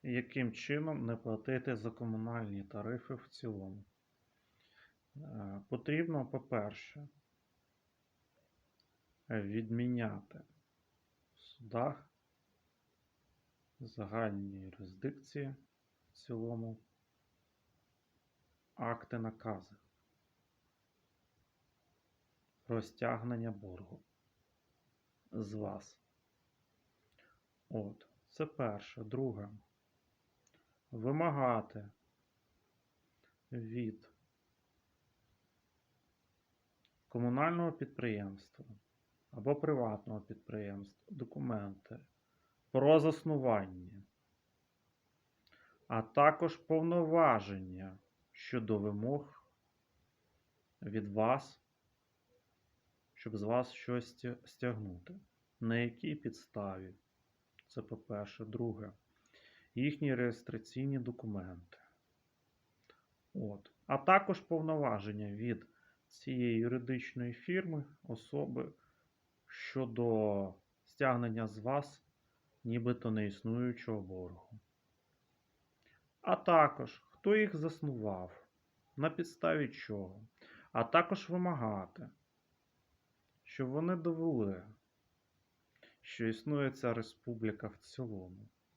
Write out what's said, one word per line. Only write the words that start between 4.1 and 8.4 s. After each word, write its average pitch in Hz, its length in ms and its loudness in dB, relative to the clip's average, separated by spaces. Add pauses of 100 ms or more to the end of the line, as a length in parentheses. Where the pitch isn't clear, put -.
Е, 101 520 -8
потрібно, 151 580 0
по-перше, 127 840 -4 (2250)